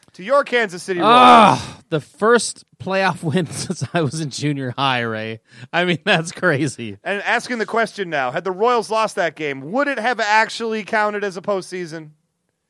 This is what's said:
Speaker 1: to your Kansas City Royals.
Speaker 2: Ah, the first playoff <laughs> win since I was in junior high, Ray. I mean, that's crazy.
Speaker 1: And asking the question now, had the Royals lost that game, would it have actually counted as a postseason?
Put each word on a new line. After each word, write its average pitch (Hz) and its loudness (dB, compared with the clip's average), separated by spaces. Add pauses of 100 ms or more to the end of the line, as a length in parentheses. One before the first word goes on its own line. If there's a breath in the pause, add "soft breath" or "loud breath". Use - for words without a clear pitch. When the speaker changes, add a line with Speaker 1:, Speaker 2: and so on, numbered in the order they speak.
(140 soft breath)
Speaker 1:
to 180 -18
your 269 2
Kansas 208 -2
City 180 -4
Royals. 208 4
Speaker 2:
Ah, 240 8
the 156 0
first - 0 (140)
playoff 185 -2
<laughs> 151 -2
win 170 2
since - -8 (120)
I 170 2
was 156 -2
in 147 -6
junior 139 -4
high, 131 0
Ray. 110 -6 (320 loud breath)
I 175 2
mean, 175 0
that's 175 0
crazy. 127 -2
Speaker 1:
And 190 -4
asking 226 -2
the 208 -2
question 202 -4
now, 135 -2
had 165 -6
the 190 -2
Royals 214 0
lost 220 -2
that 165 -2
game, 143 -6
would 285 0
it 262 -4
have 220 -2
actually 220 0
counted 208 0
as 185 -6
a 190 -10
postseason? 170 -6 (600)